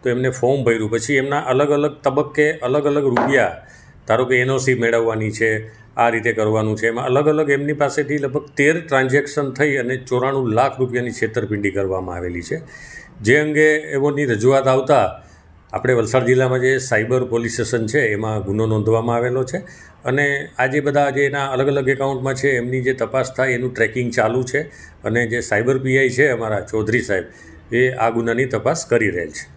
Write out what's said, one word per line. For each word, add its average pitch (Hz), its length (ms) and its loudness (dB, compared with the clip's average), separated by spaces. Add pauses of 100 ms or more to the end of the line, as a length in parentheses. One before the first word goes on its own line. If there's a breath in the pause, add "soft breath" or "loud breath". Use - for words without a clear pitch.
તો 127 80 -2
એમને 127 220 0
ફોર્મ 131 320 0
ભર્યું. 113 260 2
પછી 117 320 0
એમના 139 220 -2 (100)
અલગ 143 240 2
અલગ 147 240 0
તબક્કે 147 460 2 (140)
અલગ 139 240 0
અલગ 143 200 2
રૂપિયા, 123 480 2 (540 loud breath)
ધારો 117 180 2
કે 123 160 2
એન 131 140 0
ઓ - 20 0
સી 131 180 2
મેળવવાની 113 560 0
છે, 110 200 0 (460 loud breath)
આ 117 120 4
રીતે 117 240 0
કરવાનું 110 460 0
છે, 113 80 -2
એમાં 120 220 -2
અલગ 143 180 2
અલગ 151 220 2
એમની 143 300 0
પાસેથી 143 400 -2
લગભગ 139 260 -4 (120)
તેર 147 180 4
ટ્રાન્ઝેક્શન 143 760 0
થઈ 143 260 0
અને 127 180 -2 (140)
ચોરાણું 131 440 0
લાખ 131 260 2
રૂપિયાની 123 380 -2
છેતરપિંડી 104 540 -2
કરવામાં 92 460 -4
આવેલી 87 320 -6
છે. - 80 -4 (640 loud breath)
જે 110 180 4
અંગે 151 260 2 (320)
એમની 143 320 0
રજૂઆત 131 380 4
આવતા 131 380 4 (680 loud breath)
આપણે 127 200 0
વલસાડ 117 380 2
જિલ્લામાં 127 340 2
જે 131 140 4
સાયબર 120 460 0
પોલીસ 117 340 -4
સ્ટેશન 113 280 -2
છે, 135 260 0
એમાં 107 340 -4
ગુનો 107 200 0
નોંધવામાં 113 500 2
આવેલો 123 260 0
છે - 160 -6 (460 loud breath)
અને 135 200 0 (340)
આ 131 80 2
જે 139 120 0
બધા 143 320 2
જે 139 160 2
એના 139 240 -2
અલગ 131 160 0
અલગ 139 220 0
એકાઉન્ટમાં 135 520 -2
છે, 139 140 2
એમની 123 260 -2
જે 123 120 0
તપાસ 127 420 -2
થાય, 127 240 0
એનું 127 160 -4
ટ્રેકિંગ 113 360 -2
ચાલુ 117 320 0
છે 147 220 -4 (380 loud breath)
અને 113 240 0
જે 120 140 -2
સાયબર 120 420 0
પી 131 160 2
આઈ 127 180 2
છે 147 140 4
અમારા 110 400 -2
ચૌધરી 110 400 0
સાહેબ, 92 140 0 (460 loud breath)
એ 123 200 2
આ 113 180 0
ગુનાની 117 460 -2
તપાસ 147 340 -2
કરી 110 300 2
રહેલ 80 120 -6
છે. - 140 -12 (120)